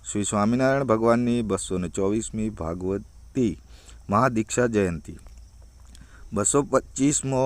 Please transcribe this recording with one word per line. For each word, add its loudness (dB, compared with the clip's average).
શ્રી -4
સ્વામિનારાયણ 2
ભગવાનની 2
બસો -2
ને -4
ચોવીસમી -2
ભાગવતી -4
મહાદીક્ષા 2
જયંતિ, 0
બસો 2
પચીસમો 0